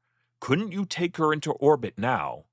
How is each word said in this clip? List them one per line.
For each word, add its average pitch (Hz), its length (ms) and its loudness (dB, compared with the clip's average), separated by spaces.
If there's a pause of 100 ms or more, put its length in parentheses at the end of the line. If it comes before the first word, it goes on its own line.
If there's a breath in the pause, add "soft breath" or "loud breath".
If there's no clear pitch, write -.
(400)
Couldn't 185 320 0
you 196 140 -4
take 175 320 -4
her 156 160 2
into 151 200 -2
orbit 139 440 2
now? 80 560 -2